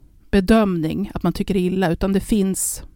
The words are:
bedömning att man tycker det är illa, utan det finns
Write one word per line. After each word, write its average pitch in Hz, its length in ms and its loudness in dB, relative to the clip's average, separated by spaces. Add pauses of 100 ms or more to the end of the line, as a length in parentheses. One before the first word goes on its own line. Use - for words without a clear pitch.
(320)
bedömning 190 840 2
att - 100 -6
man 170 100 2
tycker 196 200 -4
det 180 60 0
är 180 80 0
illa, 185 240 0
utan 196 220 -2
det 196 60 2
finns - 640 -2 (120)